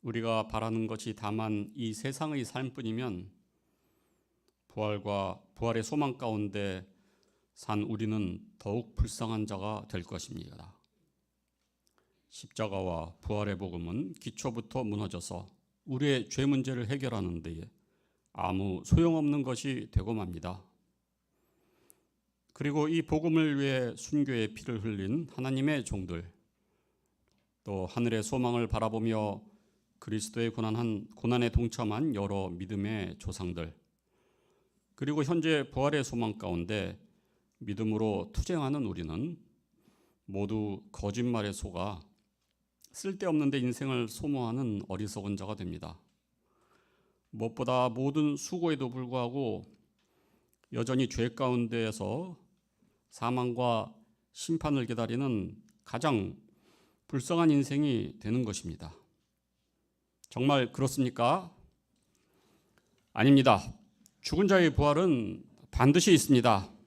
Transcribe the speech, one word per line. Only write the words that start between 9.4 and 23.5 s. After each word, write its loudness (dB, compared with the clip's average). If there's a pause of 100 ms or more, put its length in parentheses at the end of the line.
자가 -6
될 -6
것입니다. -14 (1600)
십자가와 -4
부활의 -2
복음은 -6
기초부터 -6
무너져서 -6 (340)
우리의 0
죄 0
문제를 0
해결하는 -2
데에 -10 (720)
아무 -2
소용없는 4
것이 -4
되고 0
맙니다. -6 (1900)
그리고 0
이 2
복음을 4